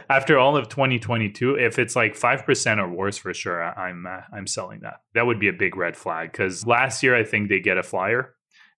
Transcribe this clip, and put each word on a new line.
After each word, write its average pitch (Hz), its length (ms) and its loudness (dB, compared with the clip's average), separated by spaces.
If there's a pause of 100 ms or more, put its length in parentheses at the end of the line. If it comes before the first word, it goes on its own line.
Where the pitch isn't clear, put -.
(100)
After 135 280 4
all 139 180 6
of 120 120 -2
twenty 131 300 0
twenty-two, 113 560 0
if 120 240 0
it's, 120 180 0
like, 110 200 2
five 123 280 0
percent 117 360 2
or 92 100 -2
worse, 95 260 -4
for 92 160 -8
sure, 87 300 -4
I, 90 260 -6
I'm, 90 180 -12
uh, 92 160 -12 (100)
I'm 101 140 -10
selling 104 340 -8
that. - 200 -14 (140)
That 117 120 2
would 117 120 2
be 101 100 2
a 92 40 2
big 87 240 -2
red 85 200 -2
flag, 82 360 -6
'cause 92 340 -4
last 120 360 2
year 127 120 6
I 117 100 4
think 104 240 -2
they 95 120 2
get 92 180 2
a 90 40 0
flyer, 107 520 -2 (440)